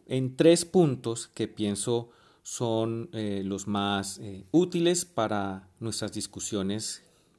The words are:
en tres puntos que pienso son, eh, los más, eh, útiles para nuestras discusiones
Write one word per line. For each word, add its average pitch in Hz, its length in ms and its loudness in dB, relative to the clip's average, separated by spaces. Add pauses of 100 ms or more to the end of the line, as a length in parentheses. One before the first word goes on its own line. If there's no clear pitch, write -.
en 131 300 -2
tres 170 300 8
puntos 127 640 2
que 110 180 -4
pienso 110 640 -2 (340)
son, 113 680 -2
eh, 104 320 -4
los 98 220 -4
más, 101 520 -2
eh, 98 320 -14
útiles 175 540 2
para 98 640 -2 (100)
nuestras 110 320 -6
discusiones 101 880 -6 (380)